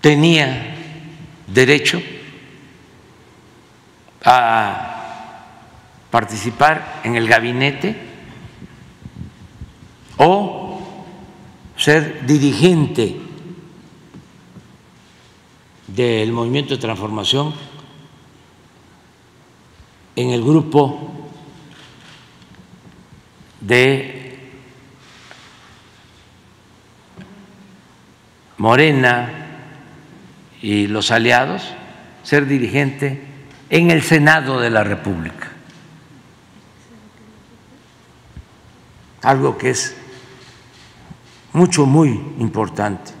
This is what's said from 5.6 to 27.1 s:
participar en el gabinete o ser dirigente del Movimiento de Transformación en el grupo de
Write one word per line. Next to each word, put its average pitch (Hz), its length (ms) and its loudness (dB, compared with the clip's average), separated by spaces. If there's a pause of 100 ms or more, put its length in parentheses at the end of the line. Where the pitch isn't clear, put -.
participar 113 960 -2
en 117 120 -2
el 113 120 0
gabinete 131 680 0 (2250)
o 185 640 0 (960)
ser 151 480 2
dirigente 143 920 2 (2750)
del 113 440 -2
Movimiento 127 440 -2
de 123 60 -8
Transformación 113 720 -4 (2500)
en 123 140 -2
el 120 140 -2
grupo 147 680 0 (2500)
de 127 760 0 (4000)